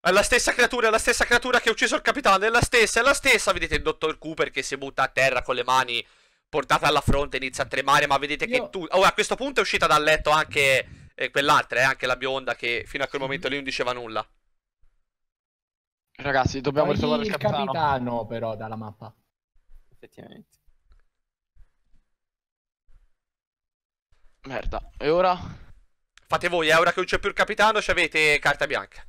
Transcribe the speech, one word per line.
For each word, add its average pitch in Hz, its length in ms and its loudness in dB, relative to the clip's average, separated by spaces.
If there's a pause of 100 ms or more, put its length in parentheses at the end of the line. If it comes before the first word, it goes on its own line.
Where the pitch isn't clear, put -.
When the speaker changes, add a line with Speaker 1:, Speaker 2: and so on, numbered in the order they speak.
Speaker 1:
È 175 100 0
la 196 120 4
stessa 233 300 2
creatura, 233 360 2
è - 20 4
la 220 80 2
stessa 233 260 0
creatura 240 360 2
che - 80 0
ha 226 40 2
ucciso 233 240 0
il - 60 -2
capitano, 220 420 2
è 226 40 2
la 233 140 4
stessa, 233 380 2
è - 20 0
la 277 120 4
stessa. 220 380 2
Vedete 165 240 -4
il 143 60 -2
dottor 156 360 -4
Cooper 156 320 -4
che 135 120 -6
si 135 140 -6
butta 135 280 -4
a - 40 -2
terra 131 340 2
con 131 140 -2
le 120 80 -2
mani 123 400 0 (440)
portate 147 380 -2
alla 143 140 2
fronte, 143 380 0
inizia 131 260 -6
a - 20 -6
tremare, 139 400 2
ma 143 120 2
vedete 143 280 -4
che 240 100 -4
Speaker 2:
Io 240 140 -2
Speaker 1:
tu-, 180 180 -8
oh, 190 140 4
a 185 100 6
questo 208 240 -2
punto 262 240 -4
è - 20 2
uscita 185 240 0
dal 151 180 4
letto 156 260 2
anche, 143 840 0
eh, 131 160 -6
quell'altra, 139 500 2
eh, 131 40 4
anche 135 220 0
la 127 100 0
bionda 131 380 -4
che 120 320 -4
fino 139 160 -6
a 131 60 -2
quel 139 140 -6
momento 135 260 -4
lì 135 80 -2
non 139 80 -8
diceva 127 280 -4
nulla. 113 320 -6 (1900)
Speaker 3:
Ragazzi, 135 460 -2
dobbiamo 143 280 0
Speaker 2:
Togli 147 80 0
Speaker 3:
ritrovare 147 260 0
il - 60 -4
Speaker 2:
il - 80 -4
Speaker 3:
capitano. 143 360 -2
Speaker 2:
capitano, 127 540 -2
però, 113 300 -8
dalla 110 200 -12
mappa. 110 380 -16 (800)
Speaker 4:
Effettivamente. - 680 -20 (4000)
Speaker 3:
Merda, 117 520 -8
e 139 100 -2
ora? 180 300 2 (880)
Speaker 1:
Fate 160 220 -2
voi, 170 200 0
è 160 100 6
ora 170 120 4
che - 80 -4
non 180 60 -2
c'è - 140 -2
più 202 100 -4
il 180 60 -6
capitano, 214 460 2
ci 190 100 -6
avete 156 480 2
carta 147 280 0
bianca. 110 420 -8